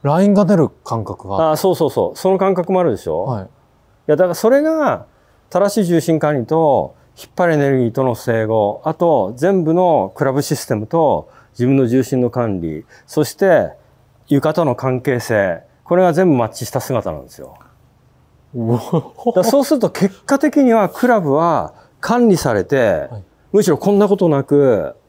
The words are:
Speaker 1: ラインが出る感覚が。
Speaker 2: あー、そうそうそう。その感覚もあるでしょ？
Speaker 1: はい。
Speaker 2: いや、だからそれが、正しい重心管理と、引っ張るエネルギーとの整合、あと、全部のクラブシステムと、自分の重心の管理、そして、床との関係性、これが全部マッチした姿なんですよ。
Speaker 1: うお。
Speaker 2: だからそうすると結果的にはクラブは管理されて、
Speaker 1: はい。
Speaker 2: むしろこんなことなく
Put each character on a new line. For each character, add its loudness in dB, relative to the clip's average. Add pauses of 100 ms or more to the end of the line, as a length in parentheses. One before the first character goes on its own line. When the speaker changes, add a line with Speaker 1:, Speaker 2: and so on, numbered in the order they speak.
Speaker 1:
ラ 2
イ 4
ン 2
が 4
出 2
る 2
感 -8
覚 -12
が。 0
Speaker 2:
あ 2
ー、 0
そ 0
う 0
そ -2
う 0
そ -2
う。 -18
そ -2
の 2
感 0
覚 -4
も 2
あ 0
る 0
で -4
し -10
ょ？ -4
Speaker 1:
は -6
い。 -
Speaker 2:
い -20 (600)
や、 2
だ 2
か -2
ら -4
そ 0
れ 4
が、 -2 (440)
正 0
し 0
い -4
重 2
心 0
管 -2
理 -6
と、 0 (220)
引 -20
っ -
張 0
る 0
エ 0
ネ 0
ル 0
ギ 0
ー -4
と -4
の -2
整 -2
合、 0
あ -4
と、 0
全 0
部 -2
の 0
ク -2
ラ 0
ブ -2
シ -4
ス -12
テ -2
ム -6
と、 0 (240)
自 -4
分 2
の 2
重 0
心 -2
の 0
管 -4
理、 -8 (220)
そ -2
し -6
て、 2 (560)
床 0
と 0
の 0
関 -4
係 -2
性、 -2 (220)
こ 0
れ 4
が 4
全 2
部 4
マ 0
ッ -6
チ -12
し -14
た -4
姿 -4
な -10
ん -18
で -20
す -20
よ。 -20 (1000)
Speaker 1:
う -2
お。 2
Speaker 2:
だ -4
か -8 (440)
ら 4
そ 2
う 0
す 0
る -2
と 0
結 -2
果 0
的 2
に 4
は 2
ク -2
ラ 4
ブ 0
は 0 (260)
管 2
理 4
さ -2
れ 0
て、 0
Speaker 1:
は -14
い。 -18 (280)
Speaker 2:
む 4
し 2
ろ 2
こ -2
ん 4
な 4
こ 2
と 2
な 2
く 2 (140)